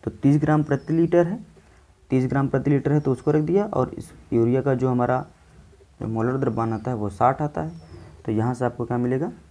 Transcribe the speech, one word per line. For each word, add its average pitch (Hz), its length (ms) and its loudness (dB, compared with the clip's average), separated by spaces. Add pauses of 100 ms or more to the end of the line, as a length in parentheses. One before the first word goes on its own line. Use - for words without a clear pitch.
तो 147 100 -4
तीस 143 280 2
ग्राम 151 220 2
प्रति 143 300 -2
लीटर 170 340 4
है, 214 120 -6 (720)
तीस 131 180 2
ग्राम 139 180 0
प्रति 135 220 0
लीटर 143 240 2
है 151 60 4
तो 143 120 0
उसको 139 200 -2
रख 156 120 2
दिया, 185 220 2
और 127 240 -2
इस - 220 -14 (220)
यूरिया 120 280 4
का 135 120 2
जो 127 160 0
हमारा 123 360 0 (760)
जो 107 60 -6
molar 113 300 0
द्रव्यमान 113 360 -2
आता 113 180 -6
है 120 60 -4
वो 104 120 -4
साठ 120 320 0
आता 151 200 -4
है, 160 100 -6 (540)
तो 113 60 -4
यहाँ 110 220 0
से 120 120 -4
आपको 120 200 -4
क्या 120 120 -4
मिलेगा? 131 340 -2 (200)